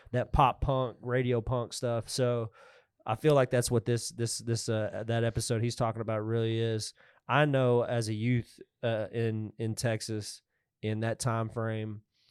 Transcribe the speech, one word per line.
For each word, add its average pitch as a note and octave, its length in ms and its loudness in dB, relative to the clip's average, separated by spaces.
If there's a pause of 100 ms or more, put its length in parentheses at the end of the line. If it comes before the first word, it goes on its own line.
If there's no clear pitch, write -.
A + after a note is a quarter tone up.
(120)
that B2 220 0
pop C3 280 4
punk, C3 400 -2
radio B2 380 0
punk A#2+ 340 -2
stuff. A#2 360 -4
So A#2+ 420 0 (540)
I A2 100 -2
feel D3+ 200 4
like C3 160 4
that's B2 200 2
what A#2 140 2
this, A#2+ 240 0
this, A#2 300 -4
this, A2+ 280 -2
uh, G#2+ 400 -2
that A2+ 160 2
episode A2+ 400 0
he's A#2+ 120 0
talking A2+ 260 -2
about G#2+ 240 -2
really A2+ 340 0
is. A2+ 340 -2 (340)
I C#3 180 4
know B2+ 380 4
as A#2 260 -2
a A2+ 40 -2
youth, A#2 460 0 (220)
uh, A2+ 300 -2
in, A2 480 -2
in A2 160 -2
Texas, A2 640 -4 (400)
in A2 200 -2
that A2+ 180 -2
time A2+ 300 -2
frame, A2 520 -4 (300)